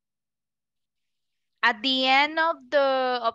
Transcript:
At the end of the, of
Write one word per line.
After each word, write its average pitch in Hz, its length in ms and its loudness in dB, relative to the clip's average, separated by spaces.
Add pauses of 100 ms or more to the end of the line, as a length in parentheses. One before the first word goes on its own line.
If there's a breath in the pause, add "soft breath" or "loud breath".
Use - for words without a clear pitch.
(1600)
At 220 200 0
the 262 240 -2
end 285 320 0
of 330 180 0 (140)
the, 294 80 0 (440)
of 226 120 -2